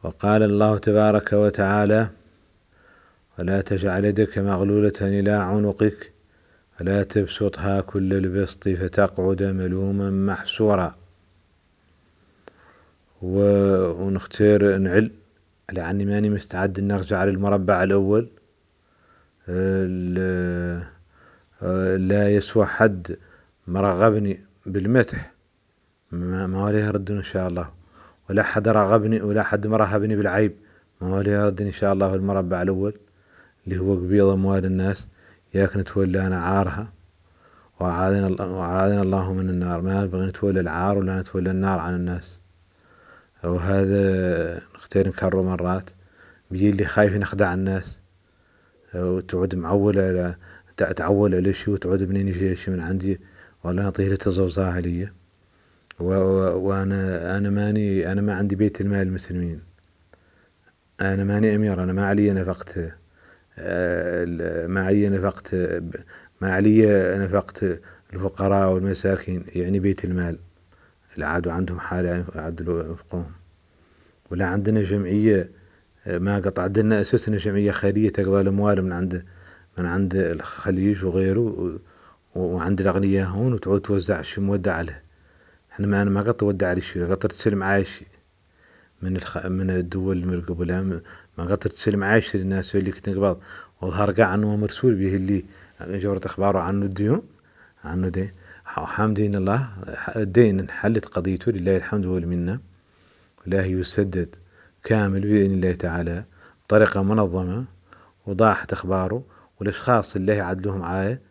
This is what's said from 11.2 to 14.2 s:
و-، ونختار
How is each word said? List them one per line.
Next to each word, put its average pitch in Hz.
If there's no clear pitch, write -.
و-، 98
ونختار 98